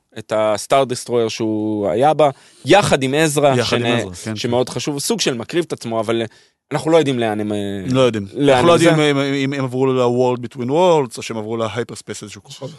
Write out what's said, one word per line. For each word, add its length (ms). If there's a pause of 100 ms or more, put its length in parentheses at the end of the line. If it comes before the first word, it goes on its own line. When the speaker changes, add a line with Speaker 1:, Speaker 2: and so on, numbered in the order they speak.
(180)
Speaker 1:
את 180
הסטאר 480
דיסטרויר 440
שהוא 600
היה 260
בה, 160 (340)
יחד 380
עם 120
עזרא, 400
Speaker 2:
יחד 220
עם 60
Speaker 1:
שנ-, 40
Speaker 2:
עזרא, 240 (140)
כן, 120
Speaker 1:
שמאוד 320
חשוב, 300
סוג 220
של 140
מקריב 320
את 60
עצמו, 280
אבל 220 (500)
אנחנו 180
לא 60
יודעים 220
לאן 220
הם, 120
אה, 40 (340)
Speaker 2:
לא 100
יודעים. 320
Speaker 1:
לאן 240
Speaker 2:
אנחנו 120
לא 60
Speaker 1:
הם 60
Speaker 2:
יודעים 160
Speaker 1:
זה. 140
Speaker 2:
אם, 80
אם, 160
אם 180
הם 120
עברו 220
ל-World 540
Between 280
Worlds, 480
או 60
שהם 140
עברו 200
להייפרספייס 640
איזשהו 200
כוכב. 240 (120)